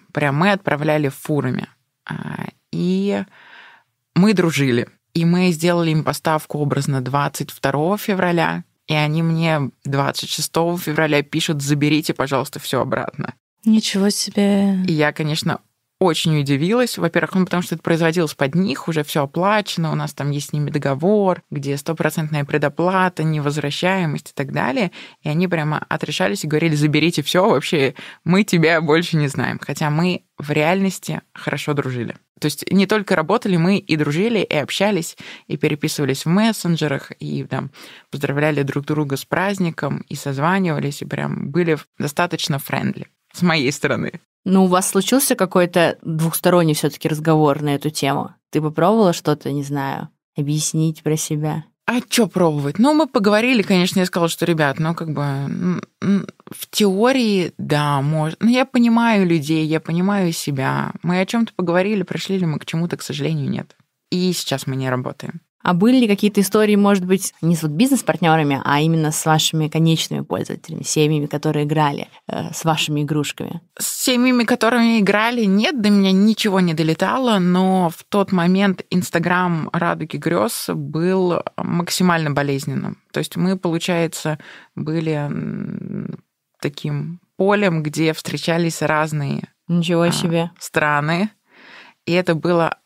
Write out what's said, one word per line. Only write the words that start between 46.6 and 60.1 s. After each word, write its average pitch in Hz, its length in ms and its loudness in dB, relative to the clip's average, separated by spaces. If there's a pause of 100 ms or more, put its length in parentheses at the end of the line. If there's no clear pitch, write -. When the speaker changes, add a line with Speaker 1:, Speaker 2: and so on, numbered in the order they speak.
Speaker 3:
все-таки 151 340 -2
разговор 151 540 2
на 143 140 0
эту 143 140 -4
тему? 143 440 -2 (160)
Ты 156 100 0
попробовала 170 520 4
что-то, 147 400 -2
не 143 100 -2
знаю, 139 460 -6 (280)
объяснить 156 680 -2
про 156 120 0
себя? 156 460 -4 (220)
Speaker 1:
А 240 160 -2
че 233 260 0
пробовать? 151 520 0
Ну, 277 160 4
мы 311 120 2
поговорили, 220 560 2
конечно, 185 380 2
я 180 60 2
сказала, 170 220 0
что, 165 180 -4
ребят, 156 320 2
ну, 160 160 -2
как 160 180 -6
бы, 143 100 -4
м, 143 600 -4 (180)
м, - 260 0 (240)
в - 200 -14
теории, 208 880 2
да, 143 420 0
мож-, 156 400 0
ну, 220 80 4
я 254 160 4
понимаю 233 640 4
людей, 160 400 2
я 156 140 0
понимаю 180 520 0